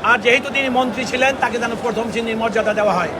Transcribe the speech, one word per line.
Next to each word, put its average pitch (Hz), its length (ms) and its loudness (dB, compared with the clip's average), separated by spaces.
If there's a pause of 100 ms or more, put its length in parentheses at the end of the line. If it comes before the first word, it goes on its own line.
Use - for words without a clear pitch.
আর 226 160 4
যেহেতু 254 300 2
তিনি 269 200 0
মন্ত্রী 254 360 0
ছিলেন, 262 360 0
তাকে 233 180 0
যেন 233 120 -2 (100)
প্রথম 226 300 -2
শ্রেণীর 226 260 -2
মর্যাদা 220 360 0
দেওয়া 208 200 2
হয়। 170 160 0 (100)